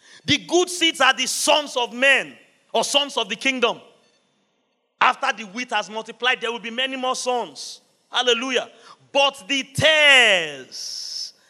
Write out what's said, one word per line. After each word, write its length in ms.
The 140
good 300
seeds 320
are 120
the 140
sons 500
of 160
men, 440
or 100
sons 340
of 120
the 80
kingdom. 440
After 300
the 120
wheat 260
has 180
multiplied, 540
there 100
will 60
be 120
many 260
more 200
sons. 640
Hallelujah. 580
But 360
the 140
tares 1700